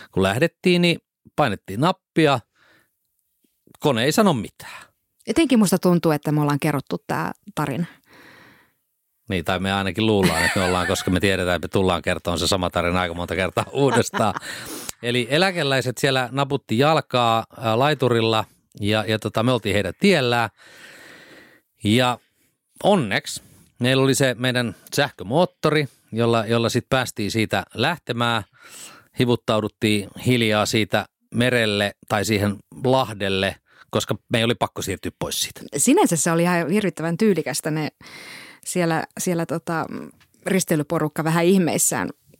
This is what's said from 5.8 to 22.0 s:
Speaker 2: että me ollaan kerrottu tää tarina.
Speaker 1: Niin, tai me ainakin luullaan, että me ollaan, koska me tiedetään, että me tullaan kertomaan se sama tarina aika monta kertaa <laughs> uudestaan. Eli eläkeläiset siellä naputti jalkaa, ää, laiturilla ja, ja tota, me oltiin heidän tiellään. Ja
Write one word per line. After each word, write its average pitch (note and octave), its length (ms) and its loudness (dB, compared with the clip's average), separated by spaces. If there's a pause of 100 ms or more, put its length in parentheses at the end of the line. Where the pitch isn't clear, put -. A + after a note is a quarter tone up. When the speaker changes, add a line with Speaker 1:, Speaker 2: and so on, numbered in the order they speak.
Speaker 2:
että D3 200 -2
me D3+ 100 2
ollaan D3 180 0
kerrottu D3 480 -4
tää D#3+ 240 -4 (240)
tarina. D#3 300 -4 (1400)
Speaker 1:
Niin, F#2 160 -4
tai F#2 140 0
me F#2+ 140 0
ainakin G2 320 -2
luullaan, F#2 400 2
että F2 140 0
me F#2 60 0
ollaan, F2+ 220 0
koska F#2 240 -2
me F2+ 80 2
tiedetään, F2+ 360 0
että D#2 120 -6
me - 40 -10
tullaan F2+ 300 0
kertomaan F2 380 -4
se F2 80 -2
sama F2+ 220 0
tarina F2 320 0
aika E2+ 120 -4
monta F2 220 -6
kertaa F#2+ 300 -2 (100)
<laughs> C#3 80 2
uudestaan. A#2 500 0 (680)
Eli A#2+ 260 -2
eläkeläiset C#3 680 0
siellä C3 340 0
naputti C3+ 460 -2
jalkaa, B2 680 2 (120)
ää, A2+ 220 0
laiturilla A#2 640 2 (340)
ja, G#2+ 280 0
ja A2 120 0
tota, A2 240 -2
me B2 80 2
oltiin G#2+ 220 0
heidän F#2+ 260 0
tiellään. A#2+ 500 2 (1300)
Ja A#2+ 360 2 (640)